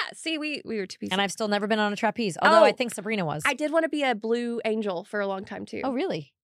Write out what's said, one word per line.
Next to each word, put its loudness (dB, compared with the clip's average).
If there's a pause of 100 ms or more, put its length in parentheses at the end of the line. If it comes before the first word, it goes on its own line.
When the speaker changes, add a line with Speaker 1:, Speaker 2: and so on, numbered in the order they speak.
(140)
Speaker 1:
see, -6
we, -6
we -4
were -4
two -14
pieces. -8
Speaker 2:
And 4
I've 0
still -4
never 0
been 2
on 2
a -4
trapeze, -2
although 8
I 10
Speaker 1:
Oh, -8
Speaker 2:
think -4
Sabrina -2
was. -2
Speaker 1:
I 2
did -2
wanna 2
be -2
a 2
Blue -2
Angel -2
for -6
a -2
long -4
time, -10
too. -10
Speaker 2:
Oh, -2
really? -4 (100)